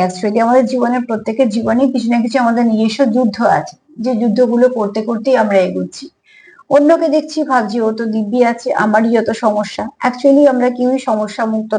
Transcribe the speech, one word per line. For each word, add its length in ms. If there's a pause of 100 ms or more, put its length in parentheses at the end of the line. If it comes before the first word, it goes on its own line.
actually। 400
আমাদের 260
জীবনের, 360
প্রত্যেকের 480
জীবনেই 380
কিছু 200
না 100
কিছু 200
আমাদের 280
নিজস্ব 280 (160)
যুদ্ধ 220 (200)
আছে, 180 (280)
যে 80 (100)
যুদ্ধগুলো 440 (120)
করতে 300
করতেই 360
আমরা 240
এগুচ্ছি। 380 (680)
অন্যকে 400
দেখছি, 240 (100)
ভাবছি 280 (100)
ও 20 (100)
তো 40 (100)
দিব্যি 260 (120)
আছে, 160 (160)
আমারই 340
যত 120 (140)
সমস্যা। 400 (240)
Actually 360 (100)
আমরা 140 (100)
কেউই 220 (100)
সমস্যা 340 (100)
মুক্ত 260